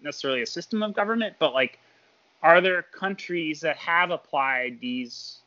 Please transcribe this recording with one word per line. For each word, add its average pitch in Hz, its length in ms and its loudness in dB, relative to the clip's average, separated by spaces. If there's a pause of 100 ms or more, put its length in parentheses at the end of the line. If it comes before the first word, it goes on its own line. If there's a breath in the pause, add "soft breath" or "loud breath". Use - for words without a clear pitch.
necessarily 135 400 -2
a 110 60 -2
system 208 360 -4
of 208 100 -4
government, 220 460 0
but, 143 140 4
like, 131 260 0 (640 soft breath)
are 170 180 8
there 180 220 0
countries 175 800 -6
that 156 160 -2
have 175 340 2
applied 131 680 -2
these 123 680 -8